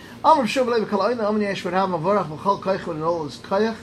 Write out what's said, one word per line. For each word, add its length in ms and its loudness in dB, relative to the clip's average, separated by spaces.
Amr 220 6
Shuv 220 0
Levi 220 0
Kal 120 2
Oina, 280 0
Amr 140 0
Yesh 200 -4
V'Rav 240 2
Mavorach, 380 2
V'chol 340 -2
Koich, 280 -2
when 160 -4
all 200 0
his 140 -8
Koich, 460 0